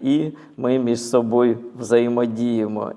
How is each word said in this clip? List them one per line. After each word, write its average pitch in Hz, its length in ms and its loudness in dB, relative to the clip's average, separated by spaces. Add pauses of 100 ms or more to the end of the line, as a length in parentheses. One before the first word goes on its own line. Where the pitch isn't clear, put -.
І 151 300 0 (260)
ми 127 220 0
між 117 220 0
собою 120 560 2 (220)
взаємодіємо. 117 1160 0